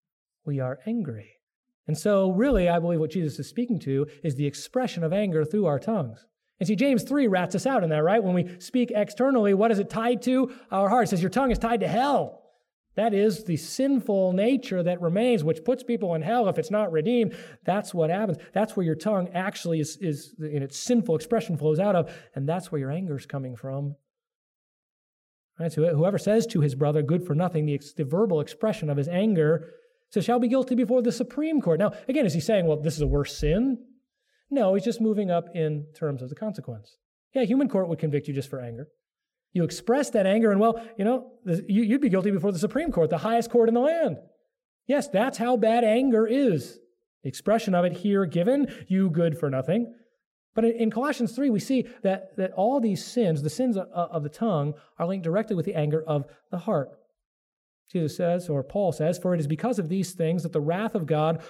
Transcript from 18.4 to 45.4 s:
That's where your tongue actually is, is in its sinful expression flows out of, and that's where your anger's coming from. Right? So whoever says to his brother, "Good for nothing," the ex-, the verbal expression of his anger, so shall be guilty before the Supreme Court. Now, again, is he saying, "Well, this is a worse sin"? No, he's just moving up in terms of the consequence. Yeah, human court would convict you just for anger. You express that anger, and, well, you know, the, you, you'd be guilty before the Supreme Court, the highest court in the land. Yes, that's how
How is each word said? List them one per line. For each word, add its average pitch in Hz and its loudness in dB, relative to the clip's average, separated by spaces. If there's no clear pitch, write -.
That's 214 -2
where 185 0
your 160 0
tongue 180 -2
actually 175 -4
is, 147 -6
is 151 -6
in 147 -4
its - -8
sinful 226 2
expression 185 -2
flows 151 2
out 202 2
of, 165 2
and 139 -4
that's 175 -4
where 156 -4
your 135 -4
anger's 165 -6
coming 131 -8
from. 143 -6
Right? 165 -4
So 165 2
whoever 170 2
says 226 2
to 180 0
his 143 2
brother, 151 2
"Good 170 0
for 147 -2
nothing," 165 0
the 147 0
ex-, - -8
the - -4
verbal 196 0
expression - -4
of 143 0
his 143 0
anger, 170 2
so 208 0
shall 233 2
be 247 2
guilty 262 2
before 247 2
the 233 2
Supreme 294 -2
Court. 165 2
Now, 208 0
again, 269 2
is 151 0
he 165 0
saying, 190 2
"Well, 151 2
this 151 -2
is 151 -2
a 139 2
worse 143 0
sin"? 226 0
No, 214 2
he's 196 0
just 233 -2
moving 208 2
up 170 0
in 151 -2
terms 143 -4
of 127 -10
the 147 -14
consequence. 135 -10
Yeah, 262 2
human 254 2
court 190 0
would 160 -2
convict 147 -2
you 143 -4
just 135 -4
for 135 -10
anger. 120 -12
You 180 2
express 240 0
that 202 2
anger, 214 4
and, 196 4
well, 226 2
you 196 0
know, 247 -2
the, 170 -2
you, 214 4
you'd 220 2
be 285 2
guilty 185 2
before 196 0
the 180 -2
Supreme 262 -2
Court, - 2
the 165 0
highest 233 0
court 233 6
in 226 2
the 240 2
land. 285 2
Yes, 277 0
that's 254 0
how 247 0